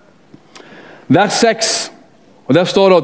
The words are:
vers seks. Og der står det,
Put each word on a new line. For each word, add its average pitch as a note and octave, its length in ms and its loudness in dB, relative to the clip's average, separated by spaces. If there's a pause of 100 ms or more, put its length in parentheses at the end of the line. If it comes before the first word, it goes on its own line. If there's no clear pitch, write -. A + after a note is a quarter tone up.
(1080)
vers G3+ 340 0
seks. - 480 -2 (580)
Og C3 80 0
der F3+ 80 2
står G3 300 2
det, E3 100 2